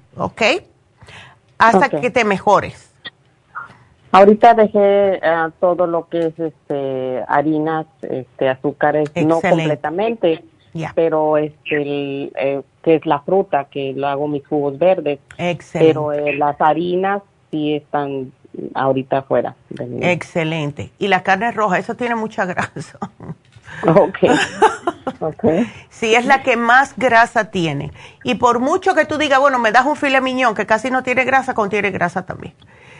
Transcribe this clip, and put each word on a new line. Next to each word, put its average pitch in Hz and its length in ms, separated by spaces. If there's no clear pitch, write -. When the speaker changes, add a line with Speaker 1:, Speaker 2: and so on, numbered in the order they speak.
Speaker 1:
¿ok? 175 260
Hasta 202 280
Speaker 2:
Ok. 165 140
Speaker 1:
que 240 100
te 233 140
mejores. 190 640
Speaker 2:
Ahorita 214 420
dejé, 202 720
ah, 165 260
todo 175 260
lo 165 220
que 170 180
es, 160 120
este, 135 880
harinas, 156 580
este, 131 460
azúcares, 147 680
no 165 200
Speaker 1:
Excelente. 165 120
Speaker 2:
completamente, 165 960
Speaker 1:
Ya. 160 200
Speaker 2:
pero, 156 420
este, 151 460
el, 139 520
eh, 139 280
que 165 140
es 151 100
la 147 140
fruta, 180 500
que 139 240
lo 139 140
hago 143 180
mis 147 200
jugos 143 320
verdes. 160 400
Speaker 1:
Excelente. 160 560
Speaker 2:
Pero, 151 200
eh, 147 220
las 147 260
harinas 175 600
sí 151 240
están 139 580
ahorita 135 480
fuera 127 320
de 123 160
mi 123 180
Speaker 1:
Excelente. 160 920
Y 202 100
la 185 140
carne 196 300
roja, 196 260
eso 220 160
tiene 240 200
mucha 214 320
grasa. - 580
<laughs> - 40
Speaker 2:
Ok. - 320
Ok. 156 240
Speaker 1:
Sí, 220 260
es 240 120
la 269 160
que 247 160
más 247 380
grasa 226 540
tiene. 151 400
Y 247 120
por 240 260
mucho 349 340
que 311 120
tú 302 100
digas, 277 240
"Bueno, 269 180
me 220 140
das 247 140
un 294 100
filet 269 260
mignon", 254 320
que 202 120
casi 220 240
no 254 120
tiene 254 220
grasa, 254 300
contiene 202 360
grasa 180 360
también. - 260